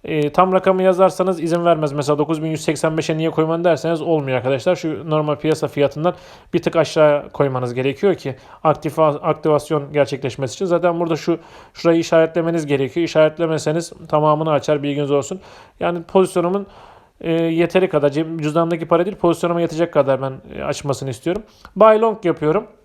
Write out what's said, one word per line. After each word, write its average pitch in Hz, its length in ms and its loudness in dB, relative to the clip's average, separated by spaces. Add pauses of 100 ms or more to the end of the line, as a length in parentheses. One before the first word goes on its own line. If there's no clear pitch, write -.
E, 151 280 -2
tam 185 200 4
rakamı 185 300 2
yazarsanız 185 600 2
izin 170 220 0
vermez. 156 280 2
Mesela 143 260 0
dokuz 156 240 -2
bin 160 60 -4
yüz 160 160 -6
seksen 160 340 -2
beşe 156 180 -2
niye 160 140 0
koymanı 160 340 -2
derseniz 160 380 0
olmuyor 143 340 0
arkadaşlar. 135 400 0
Şu 156 340 -6
normal 151 260 0
piyasa 156 320 -2
fiyatından 147 460 0 (400)
bir 170 80 0
tık 170 140 -2
aşağı 151 540 2
koymanız 127 440 -2
gerekiyor 139 400 0
ki 135 220 -8 (280)
aktif-, 156 360 0
aktivasyon 151 920 0
gerçekleşmesi 135 640 -2
için. 202 100 -6
Zaten 170 360 0
burada 165 160 -2
şu, 165 220 -2 (360)
şurayı 165 260 2
işaretlemeniz 165 680 2
gerekiyor. 139 380 0
İşaretlemeseniz 160 880 0 (160)
tamamını 151 420 2
açar, 147 320 0
bilginiz 143 280 -2
olsun. 143 300 -2 (400)
Yani 175 220 -2
pozisyonumun, 185 640 -2 (540)
e, 165 120 -4
yeteri 165 560 0
kadar, 147 220 2
ceb-, 160 320 -4
cüzdanımdaki 165 460 -2
para 170 180 2
değil, 202 100 -8
pozisyonuma 170 440 0
yetecek 165 320 -2
kadar 135 300 2
ben, 135 100 -6 (220)
e, - 80 -10
açmasını 139 480 -4
istiyorum. 180 320 -6 (340)
Buy 214 240 6
long 220 240 -2
yapıyorum 165 420 0 (180)